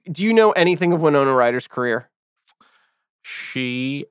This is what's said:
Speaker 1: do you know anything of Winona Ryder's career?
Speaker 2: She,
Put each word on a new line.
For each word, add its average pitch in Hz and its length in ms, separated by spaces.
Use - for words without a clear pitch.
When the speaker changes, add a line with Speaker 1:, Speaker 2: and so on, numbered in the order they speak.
Speaker 1:
do 165 120
you 220 100
know 220 180
anything 175 420
of 160 80
Winona 143 320
Ryder's 123 340
career? 123 440
Speaker 2:
She, 127 880